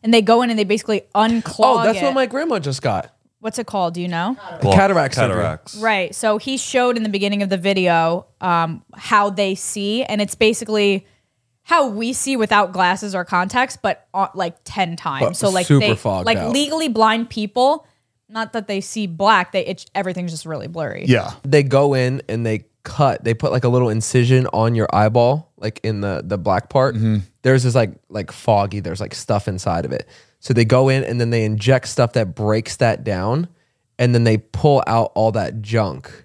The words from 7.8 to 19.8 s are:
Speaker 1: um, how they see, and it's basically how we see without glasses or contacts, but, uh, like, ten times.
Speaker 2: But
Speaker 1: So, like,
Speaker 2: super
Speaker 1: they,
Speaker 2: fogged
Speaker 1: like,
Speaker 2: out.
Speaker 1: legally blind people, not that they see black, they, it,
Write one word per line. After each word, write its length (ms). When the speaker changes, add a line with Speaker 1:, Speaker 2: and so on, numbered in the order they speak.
Speaker 1:
um, 420
how 340
they 240
see, 480
and 180
it's 140
basically 720
how 260
we 240
see 240
without 360
glasses 420
or 100
contacts, 560
but, 320
uh, 220
like, 300
ten 320
times. 280
Speaker 2:
But 120
Speaker 1:
So, 140
like, 160
Speaker 2:
super 200
Speaker 1:
they, 80
Speaker 2:
fogged 320
Speaker 1:
like, 120
Speaker 2:
out. 140
Speaker 1:
legally 360
blind 420
people, 560
not 260
that 120
they 140
see 260
black, 460
they, 140
it, 280